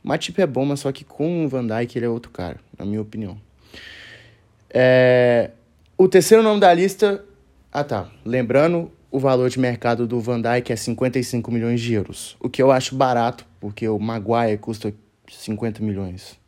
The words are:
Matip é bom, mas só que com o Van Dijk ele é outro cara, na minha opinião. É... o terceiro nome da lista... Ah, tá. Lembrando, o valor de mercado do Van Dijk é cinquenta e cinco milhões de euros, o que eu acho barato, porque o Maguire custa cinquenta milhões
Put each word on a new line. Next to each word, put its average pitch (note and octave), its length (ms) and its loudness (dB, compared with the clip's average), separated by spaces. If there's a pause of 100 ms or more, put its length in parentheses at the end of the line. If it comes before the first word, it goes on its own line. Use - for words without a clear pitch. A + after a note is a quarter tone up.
Matip D#3+ 380 -4
é F#3 60 4
bom, C3 180 -2
mas C#3+ 160 -2
só C#3 120 -4
que - 120 -14
com E3 400 -4
o D3 40 -2
Van B2+ 180 -4
Dijk A#2 320 -4
ele A#2 80 -2
é - 20 0
outro A#2 220 -6
cara, - 280 -10 (200)
na - 60 -12
minha G#2 160 -4
opinião. G#2+ 400 -10 (1300)
É... B2+ 800 4 (460)
o F#3 120 6
terceiro G#3 340 6
nome G#3+ 180 2
da F#3 120 8
lista... G3 520 0 (480)
Ah, C#3+ 100 -4
tá. A2 280 -6 (140)
Lembrando, C3+ 680 0 (200)
o - 80 -4
valor B2+ 320 2
de B2 80 -6
mercado A#2+ 480 -2
do A#2 140 -4
Van A#2 200 -4
Dijk B2 320 -2
é A2+ 40 -2
cinquenta B2 420 -2
e B2+ 60 -2
cinco A#2+ 260 -6
milhões A#2 300 -2
de A#2 140 -4
euros, - 440 -6
o - 100 -6
que - 140 0
eu C3 80 8
acho C3 240 0
barato, B2 500 0 (140)
porque G#2 300 -8
o G#2+ 100 -2
Maguire A2 600 -2
custa G#2+ 360 -8 (360)
cinquenta A2 520 -8
milhões G2 640 -8